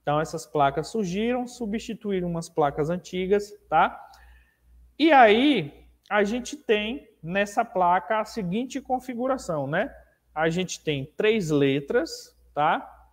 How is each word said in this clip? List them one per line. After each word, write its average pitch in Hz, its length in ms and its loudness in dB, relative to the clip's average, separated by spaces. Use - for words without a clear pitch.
Então, 147 200 0
essas 160 260 -6
placas 147 420 0
surgiram, 226 600 -4
substituíram 208 800 -6
umas 165 200 -6
placas 147 400 0
antigas, 185 640 -2
tá? 175 320 2
E 320 140 4
aí, 240 800 6
a 208 140 2
gente 240 340 -4
tem 220 520 -4
nessa 202 440 -2
placa 185 560 0
a 214 40 -2
seguinte 226 560 -6
configuração, 254 880 -4
né? 175 260 -4
A 160 160 0
gente 175 360 -4
tem 143 320 -6
três 214 340 0
letras, 143 880 0
tá? 165 340 0